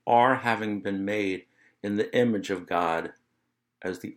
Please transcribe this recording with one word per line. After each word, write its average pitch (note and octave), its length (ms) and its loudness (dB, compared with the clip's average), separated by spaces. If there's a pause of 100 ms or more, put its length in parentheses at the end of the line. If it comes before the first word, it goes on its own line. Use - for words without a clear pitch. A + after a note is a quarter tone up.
our A#2+ 300 6
having A2 440 -2
been G2 240 -4
made G2 400 -2 (380)
in G2+ 140 -4
the - 200 -2
image A2+ 320 2
of F2+ 180 -4
God E2+ 460 0 (680)
as F#2 160 -6
the - 180 -14